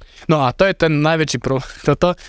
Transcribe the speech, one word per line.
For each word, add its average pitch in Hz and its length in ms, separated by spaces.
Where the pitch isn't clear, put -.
No 156 140
a 131 100
to - 140
je 190 100
ten 160 220
najväčší 151 440
pro-, 131 200
<laughs> - 80
toto, 175 300